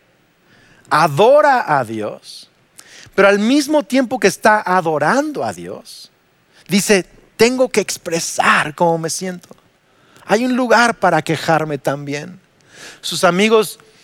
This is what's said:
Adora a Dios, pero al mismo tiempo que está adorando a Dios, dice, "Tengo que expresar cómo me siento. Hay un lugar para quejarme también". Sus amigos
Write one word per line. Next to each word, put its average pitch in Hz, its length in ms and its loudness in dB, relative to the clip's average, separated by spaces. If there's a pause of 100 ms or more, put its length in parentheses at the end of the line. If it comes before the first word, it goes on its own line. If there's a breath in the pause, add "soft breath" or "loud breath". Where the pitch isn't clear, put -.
(920 soft breath)
Adora 190 880 2
a 131 60 -2
Dios, 110 640 -12 (640 loud breath)
pero 196 140 4
al 202 100 2
mismo 277 440 0
tiempo 254 380 -2
que 202 80 4
está 214 320 2
adorando 180 840 -2
a 110 120 -6
Dios, - 560 -18 (580 soft breath)
dice, 196 380 0 (300)
"Tengo 247 340 2
que 214 100 -2
expresar - 960 -4
cómo 170 240 0
me 160 100 -6
siento. 180 400 -10 (800 soft breath)
Hay 226 180 0
un 254 100 -2
lugar 233 420 2
para 170 260 0
quejarme 156 560 -2
también". 143 600 -8 (600 loud breath)
Sus 165 240 -6
amigos 202 540 2 (260 soft breath)